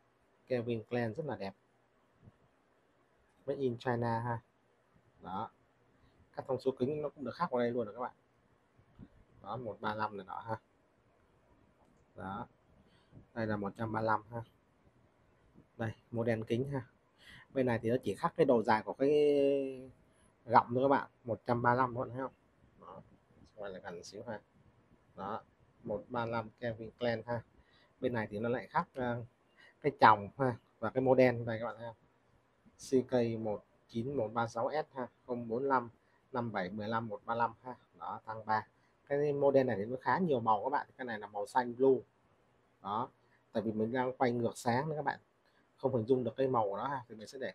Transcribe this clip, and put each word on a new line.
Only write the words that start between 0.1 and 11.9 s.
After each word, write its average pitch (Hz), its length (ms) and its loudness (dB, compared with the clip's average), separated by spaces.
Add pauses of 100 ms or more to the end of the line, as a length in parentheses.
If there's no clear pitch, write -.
Calvin 117 420 -2
Klein 117 240 -2
rất 156 120 -8
là 117 100 -6
đẹp. 98 180 -10 (1900)
Made 139 140 -4
in 123 180 0
China 117 420 0
ha. 117 200 -2 (840)
Đó. 95 280 -8 (880)
Các - 120 -10
thông 131 120 -2
số 131 180 0
kính 147 240 -2
nó 139 60 -4
cũng 139 160 -12
được 117 100 -8
khắc 175 160 -2
vào 127 80 0
đây 120 120 2
luôn 120 160 -2
rồi 101 80 -14
các 123 60 -10
bạn. 123 120 -6 (1300)
Đó, 101 140 -8
một 110 240 -8
ba 107 140 -2
lăm 107 220 -4
này 95 100 -12
nọ 90 140 -10
ha. 110 160 -6 (1600)